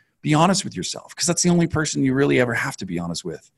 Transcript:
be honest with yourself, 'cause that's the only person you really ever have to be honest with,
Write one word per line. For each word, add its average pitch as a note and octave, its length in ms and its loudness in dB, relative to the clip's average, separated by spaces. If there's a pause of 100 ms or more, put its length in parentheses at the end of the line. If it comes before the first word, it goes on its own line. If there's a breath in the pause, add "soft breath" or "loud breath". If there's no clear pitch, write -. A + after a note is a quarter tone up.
(240)
be D3+ 100 0
honest E3+ 300 4
with G2 140 -10
yourself, - 360 -10
'cause - 140 -4
that's E3+ 160 0
the F3 60 4
only F3 180 4
person D3+ 360 -2
you C3 100 2
really C#3 260 4
ever A#2+ 140 2
have C3 240 -4
to G#2 80 -10
be F2+ 120 -6
honest E2+ 280 -6
with, D#2+ 320 -12